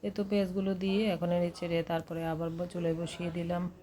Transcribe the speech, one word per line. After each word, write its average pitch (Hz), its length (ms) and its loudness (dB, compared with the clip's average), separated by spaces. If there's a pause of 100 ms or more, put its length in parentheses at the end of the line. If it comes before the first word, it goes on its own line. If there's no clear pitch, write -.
এই 208 80 -2
তো 208 140 -2
পেঁয়াজগুলো 196 500 2
দিয়ে 190 260 2 (120)
এখন 175 180 0
নেড়ে 175 200 4
চেড়ে 170 320 0
তারপরে 165 440 -2
আবার 160 240 -2
ব-, 175 200 -4
চুলায় 165 260 0
বসিয়ে 170 340 -4
দিলাম। 175 320 -2 (200)